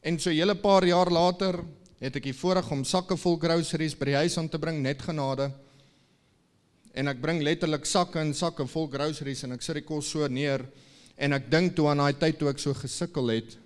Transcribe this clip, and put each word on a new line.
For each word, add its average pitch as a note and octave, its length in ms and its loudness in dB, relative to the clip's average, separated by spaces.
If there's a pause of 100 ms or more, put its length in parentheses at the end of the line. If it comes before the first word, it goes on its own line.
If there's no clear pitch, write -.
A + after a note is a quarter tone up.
En D#3+ 160 -2
so F3+ 100 -2
hele F3 260 2
paar G3 300 6
jaar F3 240 4
later F3 540 2 (360)
het C3 160 -6
ek C#3+ 80 -6
die C3+ 100 -4
voorreg F#3 380 0
om C#3 120 -2
sakke F#3 340 -2
vol E3+ 220 2
groceries D#3+ 560 0
by C#3 100 -4
die C#3 100 2
huis E3+ 220 2
aan D#3+ 120 -4
te D#3+ 100 -4
bring, D#3 220 -4
net C#3 200 -2
genade. C#3 500 -2 (1400)
En C#3 140 -2
ek C3 140 -4
bring D#3+ 200 0
letterlik D#3 440 0
sakke F3 340 0
en D3+ 140 0
sakke D#3 340 -2
vol D#3+ 200 -4
groceries C#3 560 -4
en B2+ 100 -8
ek B2 80 -10
sit D#3+ 140 -6
die D3 120 -8
kos D3 240 -4
so D3+ 160 0
neer C3+ 400 0 (500)
en C#3+ 160 2
ek B2+ 160 -2
dink F3 260 2
toe D3+ 120 4
aan D3 100 4
daai C#3+ 160 4
tyd D#3+ 240 0
toe D3 120 0
ek C#3 100 -4
so C#3+ 140 -2
gesukkel C3 560 -4
het. A2+ 360 -2